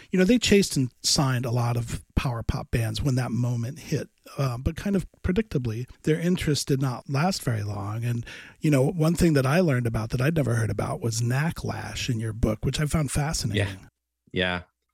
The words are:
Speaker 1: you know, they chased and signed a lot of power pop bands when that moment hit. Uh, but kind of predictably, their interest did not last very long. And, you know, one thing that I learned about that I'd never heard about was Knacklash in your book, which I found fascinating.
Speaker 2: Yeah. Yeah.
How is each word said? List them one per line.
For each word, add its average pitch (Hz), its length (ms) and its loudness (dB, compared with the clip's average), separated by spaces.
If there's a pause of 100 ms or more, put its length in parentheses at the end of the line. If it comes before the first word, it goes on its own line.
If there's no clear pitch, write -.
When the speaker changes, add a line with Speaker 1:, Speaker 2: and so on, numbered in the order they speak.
(100)
Speaker 1:
you 190 80 2
know, 185 60 6
they 233 160 6
chased - 360 4
and 131 140 0 (140)
signed 127 420 2
a 117 60 -2
lot 120 240 0
of 117 260 -4 (140)
power 117 260 -2
pop - 300 -6
bands 110 280 0
when 139 140 2
that 123 160 0
moment 120 480 -2
hit. - 300 -6 (280)
Uh, 131 220 -2
but 160 160 -2
kind 196 220 -2
of 180 100 0 (160)
predictably, 127 640 -2 (160)
their 156 160 2
interest 170 480 0
did 135 160 0
not 123 260 -4
last 151 320 0
very 110 220 -2
long. 101 420 -6
And, 117 220 -2 (360)
you 160 100 4
know, 135 100 4
one 160 320 2
thing 165 200 4
that 139 120 4
I 147 140 4
learned 127 260 2
about 110 240 -2
that 117 100 -4
I'd 147 140 2
never 123 200 2
heard 113 160 0
about - 300 -4
was 113 200 -2
Knacklash 120 920 -2
in 113 80 -2
your 110 140 -4
book, 107 320 0
which 139 160 -2
I 151 60 0
found 147 260 0
fascinating. 127 540 0
Speaker 2:
Yeah. 95 200 -10 (460)
Yeah. 90 280 0 (340)